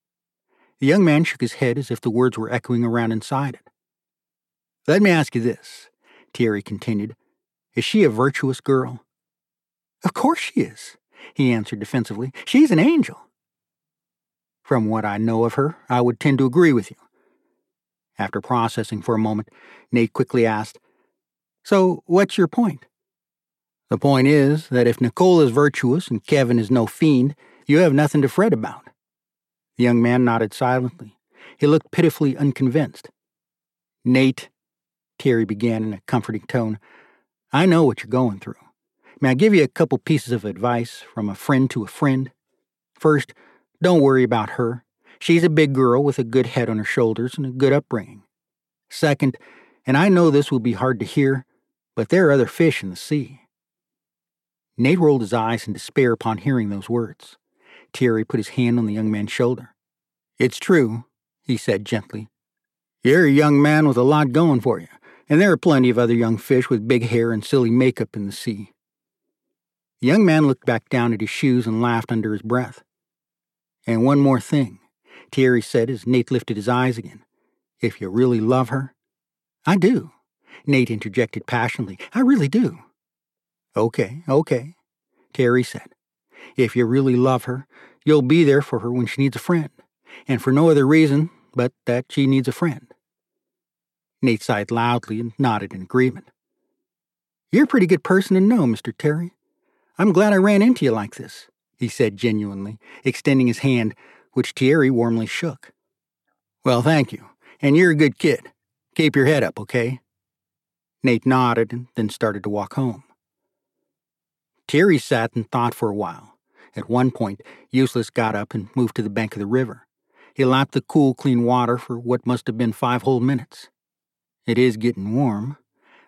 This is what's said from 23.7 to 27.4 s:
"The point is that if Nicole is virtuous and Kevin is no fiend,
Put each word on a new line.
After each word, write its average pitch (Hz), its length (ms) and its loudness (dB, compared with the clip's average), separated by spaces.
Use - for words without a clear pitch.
"The 120 80 -2
point 135 300 2
is 147 420 2
that 123 180 2
if 117 140 0
Nicole 170 400 4
is 131 100 4
virtuous 143 560 0
and 110 180 -8
Kevin 123 340 2
is 110 120 -2
no 120 140 2
fiend, 143 500 2